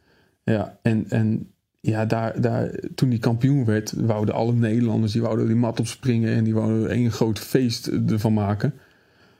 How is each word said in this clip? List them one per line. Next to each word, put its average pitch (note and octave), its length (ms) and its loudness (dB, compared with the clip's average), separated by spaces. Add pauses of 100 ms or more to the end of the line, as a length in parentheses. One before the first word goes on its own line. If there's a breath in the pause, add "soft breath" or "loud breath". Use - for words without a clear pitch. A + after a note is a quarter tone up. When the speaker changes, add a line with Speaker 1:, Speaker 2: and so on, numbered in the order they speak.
(460 soft breath)
Speaker 1:
ja. A2+ 80 2
Speaker 2:
Ja, - 280 -2
en, A2 280 0
en A2 380 0 (340)
ja, A2 240 0
daar, A2+ 360 -2
daar, A#2 380 0 (160)
toen C3+ 140 2
die A2+ 100 0
kampioen B2+ 460 2
werd, G#2+ 320 0
wouden G#2+ 380 0
alle A#2 180 0
Nederlanders, A2+ 580 2
die A2+ 100 -2
wouden A2+ 260 0
die A2+ 80 2
mat A#2 240 0
opspringen A#2 560 0
en A#2 80 2
die A2 100 2
wouden A2 360 0
één A#2 220 0
groot A2 280 0
feest - 480 -2
ervan A2+ 460 0
maken. G#2 400 0 (680 soft breath)